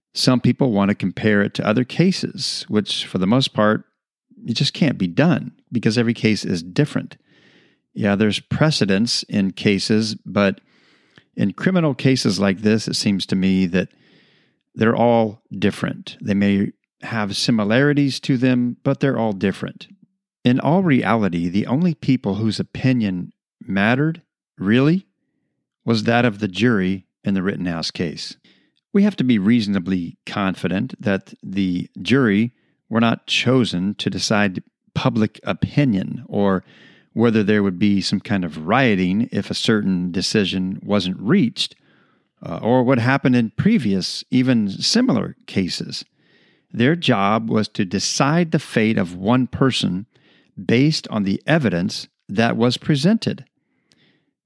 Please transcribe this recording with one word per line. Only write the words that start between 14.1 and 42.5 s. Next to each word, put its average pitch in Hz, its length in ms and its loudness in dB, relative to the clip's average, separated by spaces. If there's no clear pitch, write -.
they're 110 220 2
all 113 460 2
different. - 640 -4
They 104 140 -2
may 101 380 2
have 107 340 -4
similarities 127 840 2
to 139 160 0
them, 123 460 0
but 135 180 -2
they're 135 180 0
all 113 140 0
different. 95 540 -4
In 123 140 4
all 170 240 2
reality, 107 680 2
the 98 180 -2
only 160 280 0
people 110 420 -2
whose 107 220 -2
opinion 104 760 -2
mattered, 123 600 0
really, 135 500 2
was 110 200 0
that 117 200 2
of 104 160 -2
the 110 80 -2
jury 95 580 0
in 101 120 -2
the 95 80 0
Rittenhouse 87 480 -4
case. - 460 -8
We 202 120 6
have 202 120 2
to - 80 0
be 123 140 4
reasonably 95 880 0
confident 95 720 -4
that 98 420 -2
the 95 460 -2
jury 113 500 2
were 110 120 0
not 117 260 0
chosen 104 680 0
to - 160 -4
decide 98 520 0
public 117 500 0
opinion 110 840 -2
or 98 380 0
whether 113 280 2
there 104 200 4
would 95 160 0
be 101 220 2
some 92 200 -2
kind 98 240 -2
of 78 220 -8
rioting 104 640 2
if 101 180 -4
a - 40 -4
certain 95 580 0
decision 92 720 -2
wasn't 98 340 -2
reached, 135 560 0
uh, - 180 -8